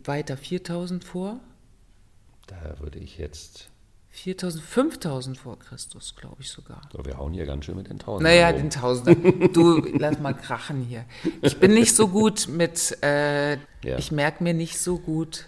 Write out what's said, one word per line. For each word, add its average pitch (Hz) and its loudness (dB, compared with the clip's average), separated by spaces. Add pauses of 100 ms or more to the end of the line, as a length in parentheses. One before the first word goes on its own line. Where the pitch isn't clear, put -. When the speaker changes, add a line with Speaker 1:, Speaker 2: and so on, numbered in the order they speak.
Speaker 1:
weiter, 143 -6
viertausend 175 -8
vor? 196 -10 (1040)
Speaker 2:
Da 80 -14
würde 73 -12
ich - -16
jetzt - -16 (400)
Speaker 1:
Viertausend, 180 -8
fünftausend 143 -2
vor 117 -18
Christus, - -18
glaub - -18
ich 135 -16
sogar. - -18 (120)
Speaker 2:
So, 69 -12
wir 67 -8
hauen 71 -6
hier 87 -6
ganz 71 -6
schön 85 -8
mit 95 -10
den - -12
Tausenden 156 0
Speaker 1:
Naja, 170 8
Speaker 2:
rum. - 0
Speaker 1:
den 151 -2
Tausender. 165 4
Speaker 2:
<laughs> - -2
Speaker 1:
Du, 170 8 (200)
lass 147 0
mal 139 -4
krachen 131 -8
hier. 113 -12 (380)
Ich 139 0
bin 190 8
nicht 226 6
so 214 6
gut 208 2
mit, 165 -2
äh, 147 0
Speaker 2:
Ja. 127 -8
Speaker 1:
ich 135 -6
merk 151 -2
mir 170 0
nicht 165 -4
so 180 -4
gut 160 -6